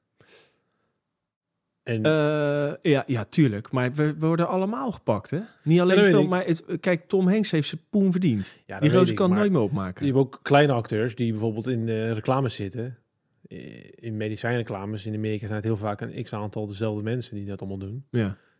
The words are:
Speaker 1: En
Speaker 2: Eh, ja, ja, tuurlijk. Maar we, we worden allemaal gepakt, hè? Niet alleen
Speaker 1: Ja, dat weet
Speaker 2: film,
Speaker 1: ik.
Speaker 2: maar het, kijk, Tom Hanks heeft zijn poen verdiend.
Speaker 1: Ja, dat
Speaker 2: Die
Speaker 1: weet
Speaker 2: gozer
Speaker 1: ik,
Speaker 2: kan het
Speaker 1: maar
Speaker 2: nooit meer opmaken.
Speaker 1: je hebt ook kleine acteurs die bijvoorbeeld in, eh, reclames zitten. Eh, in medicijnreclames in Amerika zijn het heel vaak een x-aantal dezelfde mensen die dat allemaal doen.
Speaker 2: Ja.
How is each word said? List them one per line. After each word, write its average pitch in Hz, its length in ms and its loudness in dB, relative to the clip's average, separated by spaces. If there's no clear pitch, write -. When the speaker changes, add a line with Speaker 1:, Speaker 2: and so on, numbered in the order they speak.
Speaker 1:
En 113 220 -2
Speaker 2:
Eh, 147 760 0
ja, 139 260 2
ja, 113 180 -2
tuurlijk. 117 460 2
Maar 127 220 0
we, 151 240 -2
we 160 100 -2
worden 165 200 0
allemaal 214 440 -2
gepakt, - 380 -4
hè? 151 100 -4
Niet 165 160 6
alleen 185 180 4
Speaker 1:
Ja, 208 40 8
dat 196 100 8
weet - 0 -
Speaker 2:
film, 151 120 6
Speaker 1:
ik. 185 60 0
Speaker 2:
maar 180 160 0
het, 170 340 -4
kijk, 175 280 -2
Tom 185 200 2
Hanks 202 240 2
heeft 151 160 0
zijn - 220 -10
poen 196 220 4
verdiend. 151 540 0
Speaker 1:
Ja, - 80 -14
dat - 80 -8
Speaker 2:
Die 151 80 6
Speaker 1:
weet - 100 2
Speaker 2:
gozer - 100 6
Speaker 1:
ik, 110 60 -2
Speaker 2:
kan 196 100 2
het 180 140 4
Speaker 1:
maar - 0 -
Speaker 2:
nooit - 20 0
meer 147 180 4
opmaken. 95 360 -4
Speaker 1:
je 139 80 2
hebt 135 120 6
ook - 180 -16
kleine 143 300 6
acteurs 113 420 -2
die 117 160 0
bijvoorbeeld 110 360 -2
in, 113 220 -2
eh, 110 220 -2
reclames 127 440 0
zitten. 110 420 -8
Eh, - 480 -18
in 110 220 -8
medicijnreclames 107 880 -4
in 107 100 -6
Amerika 107 300 -4
zijn 107 120 -6
het 101 100 -6
heel 113 100 0
vaak 104 240 -6
een 117 220 -10
x-aantal 107 440 -8
dezelfde 104 360 -4
mensen 117 360 -6
die 101 60 -10
dat 98 140 -10
allemaal 98 180 -10
doen. 104 320 -10
Speaker 2:
Ja. 104 280 0